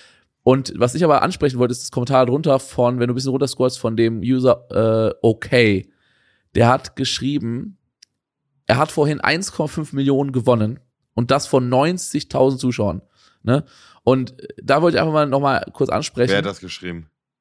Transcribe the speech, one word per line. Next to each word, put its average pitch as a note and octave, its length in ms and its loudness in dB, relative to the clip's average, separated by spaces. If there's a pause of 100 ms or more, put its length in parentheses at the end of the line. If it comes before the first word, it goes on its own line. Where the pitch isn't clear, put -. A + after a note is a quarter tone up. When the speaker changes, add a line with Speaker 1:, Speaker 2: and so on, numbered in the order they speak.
(420)
Speaker 1:
Und C3 340 2
was A#2+ 200 0
ich E3 80 0
aber D3+ 180 4
ansprechen C#3 380 -2
wollte, B2 140 2
ist - 100 -10
das - 80 -12
Kommentar C3 340 2
drunter C3+ 340 0
von, B2 400 -2
wenn A#2+ 80 2
du B2 60 0
ein - 20 -2
bisschen C3 160 -4
runterscrollst, B2+ 460 0
von A2+ 180 -4
dem A2+ 260 0
User, B2+ 500 2
äh, A2+ 500 2
okay. A2+ 720 2 (640)
Der A#2 120 4
hat C3 280 0
geschrieben, C3+ 840 -6 (880)
er A#2+ 120 0
hat D3+ 140 -2
vorhin D3+ 300 -2
eins E3 300 -2
Komma D3+ 160 -4
fünf D3+ 260 -10
Millionen C#3 380 0
gewonnen A#2+ 480 0 (340)
und B2 160 -4
das C#3 160 0
von B2+ 240 0
neunzigtausend C3+ 880 0
Zuschauern, G#2 440 -2 (400)
ne? C3+ 200 0 (400)
Und C3 340 0 (200)
da C#3 240 0
wollte E3+ 160 2
ich - 40 2
einfach D#3 120 0
mal D3+ 140 2
noch C3+ 120 0
mal C#3 240 0 (100)
kurz C3+ 160 -2
ansprechen. B2 420 -2
Speaker 2:
Wer G2 80 2
hat F#2+ 60 -4
das G2 140 -8
geschrieben? F2 520 -14 (300)